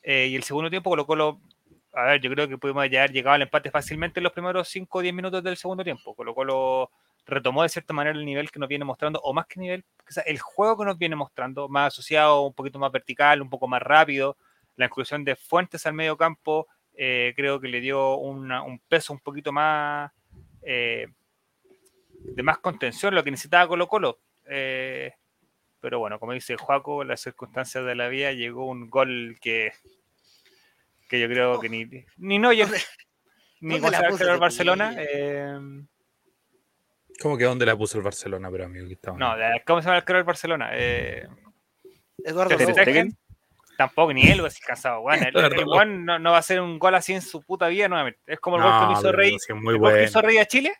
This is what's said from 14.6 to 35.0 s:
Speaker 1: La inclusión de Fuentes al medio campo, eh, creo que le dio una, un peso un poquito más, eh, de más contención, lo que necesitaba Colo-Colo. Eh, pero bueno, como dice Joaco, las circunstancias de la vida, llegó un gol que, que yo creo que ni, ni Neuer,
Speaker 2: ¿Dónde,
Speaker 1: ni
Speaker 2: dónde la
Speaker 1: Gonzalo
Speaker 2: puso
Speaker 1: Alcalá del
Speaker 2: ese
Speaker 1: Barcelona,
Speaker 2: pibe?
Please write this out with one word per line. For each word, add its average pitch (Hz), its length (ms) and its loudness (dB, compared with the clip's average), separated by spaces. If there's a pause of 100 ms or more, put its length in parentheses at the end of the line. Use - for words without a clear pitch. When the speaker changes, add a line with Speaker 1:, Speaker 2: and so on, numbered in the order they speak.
Speaker 1:
La 127 80 2
inclusión 139 400 -6
de 135 100 0
Fuentes 175 500 -2
al 156 80 -2
medio 156 220 -2
campo, 156 520 -2 (260)
eh, 123 420 -2
creo 139 240 -2
que 131 80 -10
le 123 140 -4
dio 135 340 0
una, 135 480 -8
un 127 160 -14
peso 156 320 -2
un 139 80 -12
poquito 147 320 -10
más, 147 580 -2 (520)
eh, 117 460 -4 (1040)
de - 320 -12
más 151 160 0
contención, 175 540 -4
lo 165 120 4
que 143 60 -4
necesitaba 165 360 4
Colo-Colo. 175 520 0 (260)
Eh, 131 640 -8 (720)
pero 123 180 -6
bueno, 107 200 -6
como 117 120 -10
dice 123 240 -8
Joaco, 143 480 -4
las 127 160 -8
circunstancias 127 680 -10
de 123 100 -6
la 123 120 -4
vida, 135 240 -4
llegó 123 360 -8
un 120 220 -12
gol 123 520 -2
que, 113 320 -2 (1400)
que 123 100 0
yo 117 80 0
creo 123 320 0
que 113 100 -8
ni, 113 160 -10 (320)
ni 196 220 -2
Neuer, 226 280 4
Speaker 2:
¿Dónde, 196 120 -4 (800)
Speaker 1:
ni 160 200 -4
Speaker 2:
dónde 160 120 2
la 170 80 2
Speaker 1:
Gonzalo 175 120 4
Speaker 2:
puso 185 120 0
Speaker 1:
Alcalá 180 80 4
del 180 40 4
Speaker 2:
ese 175 40 -2
Speaker 1:
Barcelona, 180 520 2
Speaker 2:
pibe? 165 200 -10